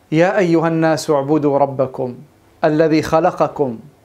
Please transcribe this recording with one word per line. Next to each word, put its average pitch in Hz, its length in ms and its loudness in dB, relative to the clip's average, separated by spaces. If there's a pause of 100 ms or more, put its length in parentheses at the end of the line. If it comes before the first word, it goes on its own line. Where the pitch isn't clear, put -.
(120)
"يا 180 260 2
أيها 165 300 2
الناس 160 420 0
اعبدوا 143 480 0
ربكم 131 560 -2 (500)
الذي 156 380 2
خلقكم 156 760 -2 (260)